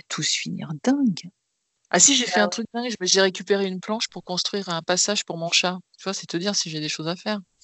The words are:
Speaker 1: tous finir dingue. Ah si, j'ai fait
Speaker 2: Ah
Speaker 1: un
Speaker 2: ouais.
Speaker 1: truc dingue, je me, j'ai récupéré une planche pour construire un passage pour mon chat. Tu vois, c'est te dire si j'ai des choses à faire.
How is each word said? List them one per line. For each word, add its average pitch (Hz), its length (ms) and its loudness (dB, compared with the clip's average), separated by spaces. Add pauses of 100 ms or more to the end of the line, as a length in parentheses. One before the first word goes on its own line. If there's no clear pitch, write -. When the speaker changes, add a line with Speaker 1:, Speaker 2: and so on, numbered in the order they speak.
Speaker 1:
tous - 220 -2
finir 160 400 -4 (140)
dingue. 247 440 2 (640)
Ah - 100 4
si, 269 160 8
j'ai 247 100 2
fait - 140 0
Speaker 2:
Ah - 20 6
Speaker 1:
un 208 40 4
Speaker 2:
ouais. 214 40 0
Speaker 1:
truc 226 220 -6
dingue, 240 180 -4
je 208 100 -6
me, 180 60 -4
j'ai 190 140 4
récupéré 196 460 2
une 185 140 -4
planche 214 280 -4
pour 180 160 -14
construire 185 440 -4
un 165 140 -4
passage 185 420 2
pour 175 140 -8
mon 165 120 -4
chat. 185 280 2 (200)
Tu - 60 -14
vois, 190 100 -4
c'est 170 120 -10
te - 100 -2
dire 196 200 0
si - 140 -2
j'ai 156 100 -6
des 151 80 -4
choses 156 200 -4
à 175 80 -2
faire. 214 220 -4 (260)